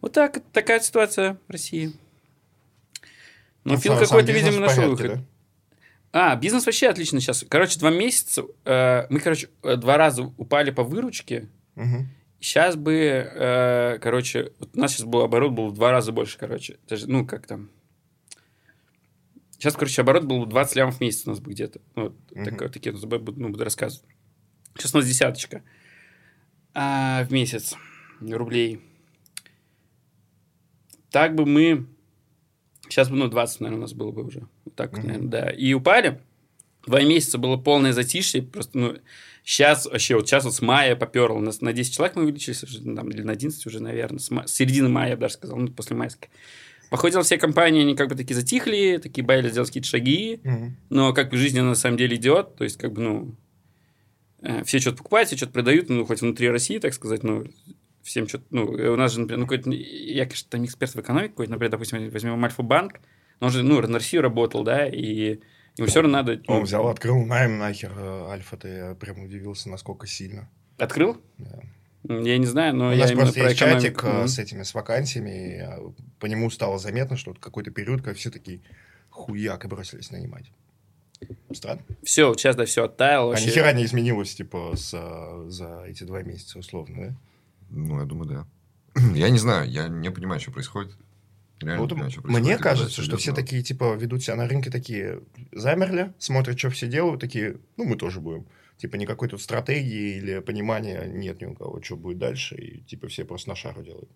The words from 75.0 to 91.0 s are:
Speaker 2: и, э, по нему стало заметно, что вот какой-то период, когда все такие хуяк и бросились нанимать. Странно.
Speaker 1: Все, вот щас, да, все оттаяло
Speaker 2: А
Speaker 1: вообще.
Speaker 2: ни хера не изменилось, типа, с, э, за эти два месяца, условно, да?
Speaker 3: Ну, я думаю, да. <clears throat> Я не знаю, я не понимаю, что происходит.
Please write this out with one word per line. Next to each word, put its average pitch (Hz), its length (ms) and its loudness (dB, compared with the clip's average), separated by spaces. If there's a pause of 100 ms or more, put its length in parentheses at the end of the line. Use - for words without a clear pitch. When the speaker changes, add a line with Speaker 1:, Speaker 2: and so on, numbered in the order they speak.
Speaker 2:
и, 90 300 -10
э, 87 300 -12 (280)
по 107 80 -8
нему 113 240 -2
стало 98 260 -2
заметно, 123 400 -4
что - 140 -12
вот - 80 -18
какой-то - 320 -12
период, 117 320 -4
когда 107 100 -8
все - 160 -10
такие - 300 -16 (500)
хуяк 107 560 -8
и - 20 -10
бросились 98 440 -14
нанимать. - 400 -14 (1000)
Странно. - 300 -10 (220)
Speaker 1:
Все, 151 240 6
вот 117 120 2
щас, 131 160 4
да, 117 100 0
все 117 180 0
оттаяло 131 420 2
Speaker 2:
А 120 60 0
Speaker 1:
вообще. 110 160 0
Speaker 2:
ни - 40 2
хера 120 220 6
не 120 120 4
изменилось, 117 500 0
типа, 87 400 -8
с, - 180 -8
э, 85 560 -12
за 87 380 -14
эти 87 160 -16
два 92 180 -10
месяца, 87 380 -14
условно, 87 360 -14 (120)
да? 131 80 -10 (560)
Speaker 3:
Ну, 76 280 -6
я 71 60 -4
думаю, 76 240 -8
да. 71 160 -10 (500)
<clears throat> 120 200 6
Я 82 160 4
не 123 80 6
знаю, 101 300 2
я 76 180 -4
не 82 240 -6
понимаю, 92 280 -6
что - 120 -12
происходит. 95 400 -10 (680)